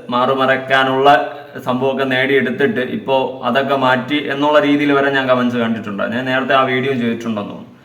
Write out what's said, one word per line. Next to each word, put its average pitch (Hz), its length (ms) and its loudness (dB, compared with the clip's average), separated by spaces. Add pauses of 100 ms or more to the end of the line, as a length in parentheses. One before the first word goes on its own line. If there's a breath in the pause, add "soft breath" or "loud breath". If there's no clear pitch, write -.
(100)
മാറുമറക്കാനുള്ള 131 1300 2 (260)
സംഭവമൊക്കെ 131 400 -2
നേടിയെടുത്തിട്ട് 127 760 0
ഇപ്പോ 127 640 -2
അതൊക്കെ 135 320 0
മാറ്റി 131 560 0
എന്നുള്ള 147 260 2
രീതിയിൽ 143 340 2
വരെ 139 180 2
ഞാൻ 135 180 0
കമന്റ്സ് 123 300 2
കണ്ടിട്ടുണ്ട്. 104 440 -2
ഞാൻ 113 220 -4
നേരത്തെ 131 300 -2
ആ 131 80 4
വീഡിയോ 127 300 0
ചെയ്തിട്ടുണ്ടെന്ന് 113 580 -4
തോന്നുന്നു. - 220 -16 (120)